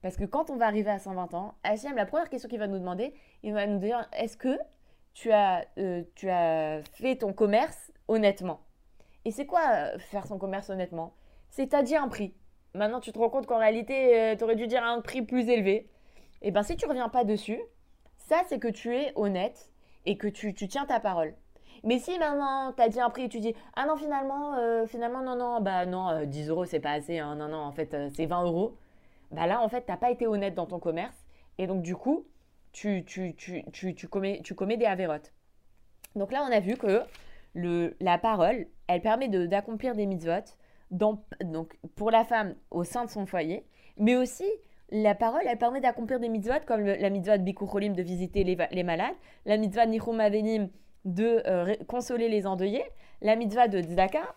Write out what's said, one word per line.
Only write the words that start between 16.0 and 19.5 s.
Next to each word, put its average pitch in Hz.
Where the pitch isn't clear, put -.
Et 202
ben, 202
si 214
tu -
reviens 254
pas 247
dessus, 208
ça, 320
c'est 277
que 240
tu 226
es 277
honnête 202